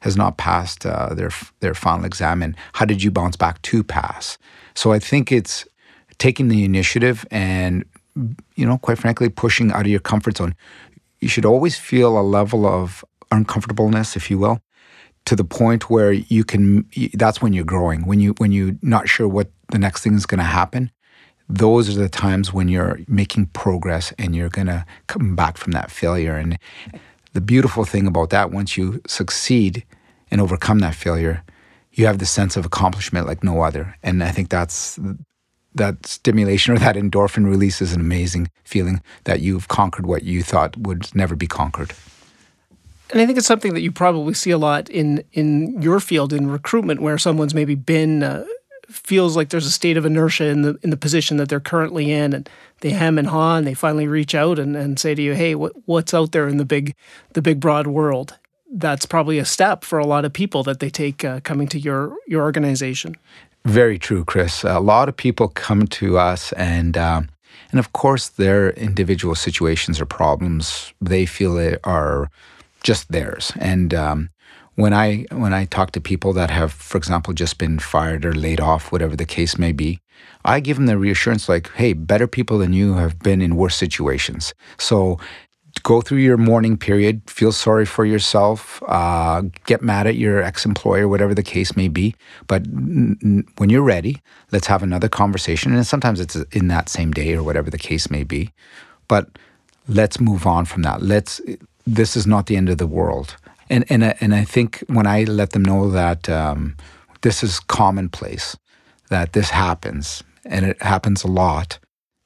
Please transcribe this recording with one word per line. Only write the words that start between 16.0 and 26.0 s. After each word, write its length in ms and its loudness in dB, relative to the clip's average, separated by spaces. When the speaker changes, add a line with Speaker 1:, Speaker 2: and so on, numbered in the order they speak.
Speaker 1:
you 320 2
can, 420 4
y-, 180 -2
that's 260 2
when 120 2
you're 120 0
growing. 420 0
When 120 4
you, 200 4
when 120 2
you're 320 0
not 260 2
sure 200 2
what 200 0
the 100 0
next 240 0
thing 120 2
is 120 2
gonna 160 -2
happen, 480 0
those 400 4
are 120 -2
the 80 0
times 440 0
when 140 0
you're 400 0
making 400 0
progress 720 -2
and 160 -2
you're 140 -2
gonna 360 -2
come 300 -2
back 220 -2
from 140 -6
that 200 -6
failure. 420 -2